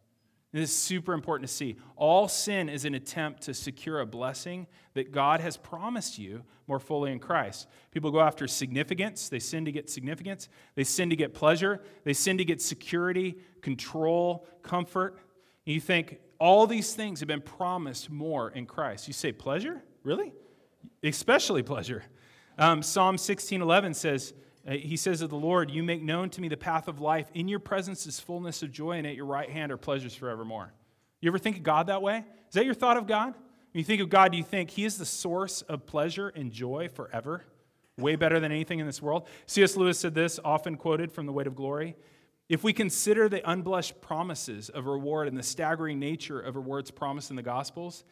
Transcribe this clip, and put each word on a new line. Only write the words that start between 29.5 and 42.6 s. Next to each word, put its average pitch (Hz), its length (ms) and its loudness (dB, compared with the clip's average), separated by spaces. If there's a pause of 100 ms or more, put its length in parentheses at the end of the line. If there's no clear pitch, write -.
are 123 60 -6
pleasures 135 380 -4
forevermore." 113 580 -8 (480)
You 170 80 2
ever 185 80 2
think 208 200 -2
of 165 60 -12
God 156 240 6
that 196 140 0
way? 220 240 0 (220)
Is - 80 -8
that 226 100 6
your 262 80 2
thought 240 240 6
of 220 80 -2
God? 220 300 2 (380)
When 170 60 -2
you 160 40 0
think 202 180 2
of 175 80 0
God, 190 220 10
do 170 80 0
you 156 40 0
think 180 280 -2
he 208 140 -2
is 208 120 -2
the 202 80 -6
source 185 560 -4
of 147 240 -8
pleasure 165 440 -2
and 135 220 -6
joy 127 380 -4
forever? 131 560 -6 (520)
Way 143 180 2
better 160 240 6
than 156 120 0
anything 160 280 -2
in 151 80 -4
this 135 160 -8
world? 160 240 -2 (180)
C - 160 4
S 190 160 6
Lewis 180 220 4
said 156 160 -2
this, 165 280 0
often 156 340 0
quoted 160 340 -2
from 151 160 -8
The 139 60 -6
Weight 139 140 -2
of 127 80 -6
Glory, 147 400 -6 (540)
"If 165 140 2